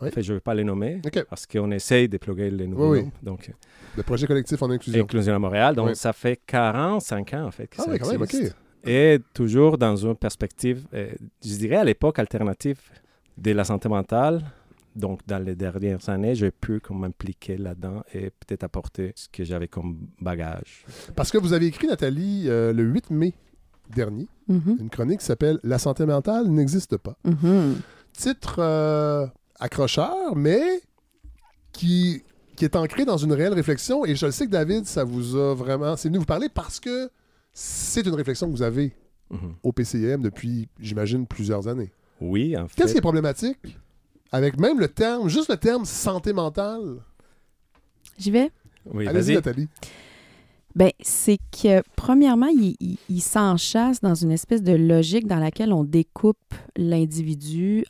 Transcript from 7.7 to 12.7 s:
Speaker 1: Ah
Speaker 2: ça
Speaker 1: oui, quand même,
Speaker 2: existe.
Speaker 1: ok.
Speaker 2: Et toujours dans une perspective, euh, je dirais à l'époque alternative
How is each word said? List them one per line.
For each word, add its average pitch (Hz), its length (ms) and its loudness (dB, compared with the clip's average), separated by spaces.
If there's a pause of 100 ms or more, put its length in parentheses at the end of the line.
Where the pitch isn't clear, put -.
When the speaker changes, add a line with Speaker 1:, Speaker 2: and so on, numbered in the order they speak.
Speaker 1:
Ah 269 60 -2
Speaker 2:
ça 330 80 -4
Speaker 1:
oui, 269 80 -2
quand 127 100 -4
même, - 140 -2
Speaker 2:
existe. 254 320 -4 (260)
Speaker 1:
ok. - 80 -8
Speaker 2:
Et 147 280 6 (140)
toujours 131 460 4
dans 110 180 4
une 110 200 -2
perspective, 123 680 -4 (100)
euh, 107 180 -8 (320)
je 104 100 -4
dirais 110 220 0
à 214 80 4
l'époque 151 340 2
alternative 107 600 -2 (580)